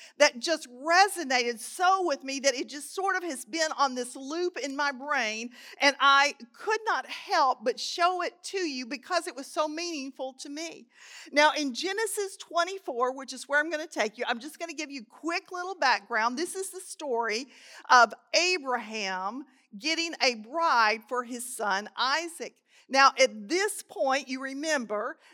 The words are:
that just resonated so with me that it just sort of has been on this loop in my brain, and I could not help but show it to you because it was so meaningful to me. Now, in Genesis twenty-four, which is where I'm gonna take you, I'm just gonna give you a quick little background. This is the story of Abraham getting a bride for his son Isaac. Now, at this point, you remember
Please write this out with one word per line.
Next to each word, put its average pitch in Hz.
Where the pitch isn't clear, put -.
that 269
just 311
resonated 269
so 370
with 277
me 269
that 262
it 254
just 277
sort 381
of 370
has 330
been 311
on 262
this 247
loop 330
in 277
my 285
brain, 240
and 277
I 277
could 440
not 302
help 269
but 226
show 349
it -
to 381
you 254
because 311
it 349
was 269
so 311
meaningful 285
to 262
me. 302
Now, 294
in 277
Genesis 392
twenty-four, 330
which 262
is 262
where 277
I'm 311
gonna 311
take 220
you, 240
I'm 233
just 285
gonna 339
give 302
you 277
a 214
quick 339
little 359
background. 233
This 349
is 381
the 370
story 233
of 240
Abraham 240
getting 320
a 247
bride 226
for 247
his 240
son 208
Isaac. 269
Now, 269
at 214
this 381
point, 277
you 262
remember 269